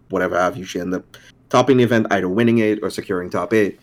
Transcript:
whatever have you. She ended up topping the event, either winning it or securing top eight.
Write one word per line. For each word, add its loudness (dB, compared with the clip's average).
whatever -2
have -2
you. -12
She -8
ended -6
up -18
topping 4
the 4
event, 2
either -2
winning 2
it 0
or -4
securing -6
top -4
eight. 0